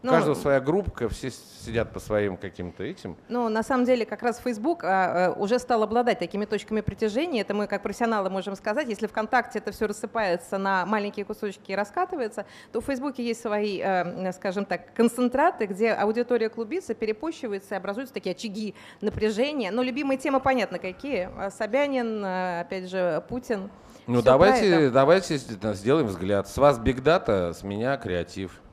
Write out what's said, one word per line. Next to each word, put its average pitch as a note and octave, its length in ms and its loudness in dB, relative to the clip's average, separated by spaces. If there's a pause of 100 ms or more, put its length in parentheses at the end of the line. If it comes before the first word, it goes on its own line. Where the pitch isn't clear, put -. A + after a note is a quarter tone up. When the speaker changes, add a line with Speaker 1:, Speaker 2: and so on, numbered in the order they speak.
Speaker 1:
у A#3+ 40 -4
Speaker 2:
Ну, B3+ 40 2
Speaker 1:
каждого D3+ 240 4
своя C#3 240 2
группка, C#3 500 -2
все B2+ 220 -6
с-, - 340 -20
сидят A2 260 -2
по F#2+ 80 -10
своим G#2 380 0
каким-то F2+ 460 -10
этим. A2 320 -10 (120)
Speaker 2:
Ну, A#3+ 220 -2
на A3 140 -2
самом B3+ 220 2
деле, A#3+ 200 2
как - 160 -10
раз A#3 180 -2
Facebook, B3+ 440 -4
а, F#3 460 2
а, - 40 -2
уже G#3 240 0
стал A3+ 240 0
обладать A3+ 380 2
такими G3 260 -4
точками G#3+ 360 -4
притяжения. A3 600 -2
Это G3 140 -4
мы, G#3 100 0
как G3+ 160 -4
профессионалы, G#3+ 480 0
можем F#3+ 260 -4
сказать. A#3+ 320 -2
Если G#3+ 200 -4
ВКонтакте A3+ 500 0
это G#3 140 -6
всё G#3+ 160 -2
рассыпается G3+ 720 -2
на G3 260 2
маленькие G3+ 400 -2
кусочки G#3 460 -8
и F#3+ 40 -4
раскатывается, A3 680 -4 (260)
то A#3 100 -4
в - 40 -10
Фейсбуке C4+ 400 -4
есть A#3 160 -4
свои, G#3 420 -2
э, F3+ 500 0
скажем G3+ 320 -4
так, - 280 -6
концентраты, B3 720 2
где G3+ 280 0
аудитория A3+ 560 0
клубится, A3+ 440 -6
перепощивается, G#3+ 800 -6
и G3 60 -4
образуются G3+ 340 -8
такие F#3 220 -4
очаги G#3+ 400 -8 (260)
напряжения. G#3+ 680 0
Но A#3 100 0
любимые C4 380 -2
темы, C#4 200 0
понятно, B3 380 0
какие. F#3 580 -4
А, G3 140 -6
Собянин, A#3 720 -2
э, F#3 380 -2
опять F#3 300 -8
же, F3+ 360 0
Путин. G#3+ 440 -6 (340)
Speaker 1:
Ну, A#2+ 160 2
Speaker 2:
Всё - 20 0
про B2+ 100 8
Speaker 1:
давайте, G3+ 360 8
Speaker 2:
это. D#3 220 6
Speaker 1:
давайте D3+ 480 6
с-, G#2+ 340 -4
сделаем A#2+ 320 4
взгляд. G2 420 0
С - 100 -8
вас C3+ 200 6
бигдата, A#2+ 760 2
с - 100 -14
меня A2 340 -2
креатив. F2+ 640 -6 (120)